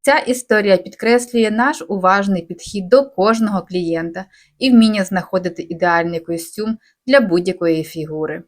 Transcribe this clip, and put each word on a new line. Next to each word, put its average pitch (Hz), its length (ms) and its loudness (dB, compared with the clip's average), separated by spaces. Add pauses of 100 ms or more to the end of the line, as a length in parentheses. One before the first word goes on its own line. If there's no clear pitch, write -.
Ця 285 180 2
історія 214 580 0
підкреслює 226 720 0
наш 214 380 -2
уважний 196 540 2
підхід 185 460 -10
до 277 220 4
кожного 208 520 0
клієнта 170 640 -4 (340)
і 262 120 2
вміння 220 340 6
знаходити 180 580 -4
ідеальний 170 580 0
костюм 170 580 -8 (280)
для 269 140 6
будь-якої 175 640 0
фігури. 156 640 -8